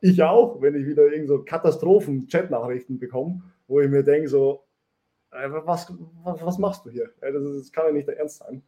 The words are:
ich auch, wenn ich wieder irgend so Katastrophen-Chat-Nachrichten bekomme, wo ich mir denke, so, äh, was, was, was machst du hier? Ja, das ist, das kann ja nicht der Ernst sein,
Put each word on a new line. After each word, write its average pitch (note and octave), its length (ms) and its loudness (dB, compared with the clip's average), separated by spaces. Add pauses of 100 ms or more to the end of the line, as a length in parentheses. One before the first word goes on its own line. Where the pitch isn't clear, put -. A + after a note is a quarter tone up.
ich F#3 220 6
auch, E3+ 400 4
wenn C#3+ 140 2
ich C#3 100 -4
wieder D3 260 6
irgend D3+ 160 -6
so C#3 160 0
Katastrophen-Chat-Nachrichten D3 1500 0
bekomme, C3 440 -8 (260)
wo C#3 120 2
ich C#3+ 80 2
mir C#3 160 2
denke, D3 240 2
so, C3+ 360 0 (640)
äh, C3 200 -10
was, E3 420 -6 (320)
was, E3 200 -8
was F#3 140 -4
machst G3 280 -4
du B2 40 -20
hier? A#2 200 -8 (120)
Ja, C3+ 100 -8
das C#3 120 -6
ist, C#3+ 220 -8
das - 60 -20
kann D#3+ 140 -2
ja D#3 60 0
nicht C#3+ 160 -4
der - 100 -8
Ernst - 200 -8
sein, C3+ 300 -18